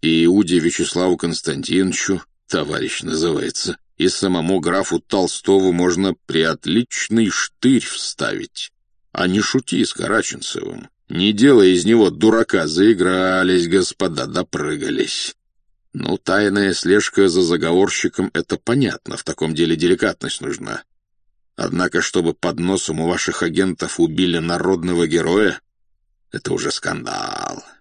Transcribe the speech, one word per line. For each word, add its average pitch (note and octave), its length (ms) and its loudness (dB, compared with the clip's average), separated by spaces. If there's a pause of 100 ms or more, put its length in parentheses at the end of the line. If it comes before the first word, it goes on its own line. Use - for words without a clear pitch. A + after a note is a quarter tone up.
И E2 240 2
Иуде F2+ 360 4
Вячеславу F2 560 0
Константиновичу, E2+ 1040 -2 (240)
товарищ D2+ 560 -4
называется, D#2+ 760 -4 (180)
и E2+ 120 2
самому F2+ 520 0
графу F2 400 -2
Толстову F#2+ 720 2
можно F2+ 420 2 (120)
«приотличный F#2 1040 0
штырь» - 540 0
вставить. - 880 -8 (400)
А - 160 -2
не F#2 140 2
шути - 440 0
с - 80 -6
Караченцевым. - 960 -6 (200)
Не F#2+ 240 0
делай G#2+ 400 8
из F2 120 0
него G#2+ 260 6
дурака, G#2 580 2
заигрались, F#2 960 2
господа, E2+ 600 -2
допрыгались. - 1080 -6 (580)
Ну, - 240 -4
тайная G2 580 0
слежка G2 540 2
за F2+ 140 2
заговорщиком — F2 920 0
это E2+ 220 -4
понятно, A#2+ 600 -2
в - 80 -14
таком D#2+ 300 -4
деле E2 200 2
деликатность F2 680 -2
нужна. - 420 -10 (720)
Однако, F2+ 460 -2
чтобы E2 320 -2
под - 260 -4
носом F2 400 -2
у E2 80 0
ваших F2+ 340 -4
агентов F2 560 -2
убили E2+ 400 0
народного E2+ 680 0
героя, E2+ 520 0 (680)
это - 220 -8
уже D2+ 180 -4
скандал. - 960 -8 (160)